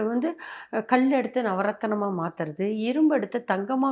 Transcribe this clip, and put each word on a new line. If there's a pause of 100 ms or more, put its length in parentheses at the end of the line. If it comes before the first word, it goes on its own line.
வந்து, (380)
அஹ்,
கல்
எடுத்து
நவரத்தனமா
மாத்துறது, (140)
இரும்பு
எடுத்து
தங்கமா